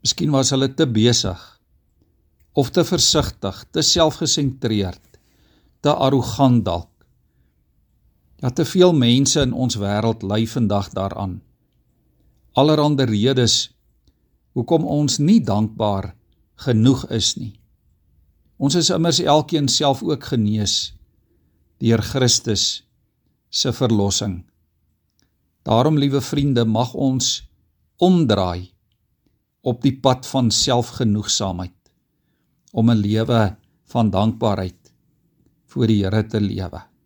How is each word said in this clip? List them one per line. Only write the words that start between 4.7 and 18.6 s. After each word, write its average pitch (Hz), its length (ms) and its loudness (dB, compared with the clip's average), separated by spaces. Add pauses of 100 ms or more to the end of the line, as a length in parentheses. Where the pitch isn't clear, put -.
te 143 80 0
arrogant 131 760 2
dalk. 87 300 -6 (1500)
Ja, 127 80 -2
te 151 160 0
veel 180 260 6
mense 135 480 4
in 127 140 0
ons 120 240 -2
wêreld 107 480 -2
ly 107 180 0
vandag 101 500 -2
daaraan. 98 440 -6 (1120)
Allerhande 147 540 2
redes 117 640 0 (840)
hoekom 151 300 0
ons 147 340 -2
nie 190 240 4
dankbaar 104 680 -2 (560)
genoeg 123 480 2
is - 240 -2
nie. 107 140 -12 (1040)
Ons 139 200 0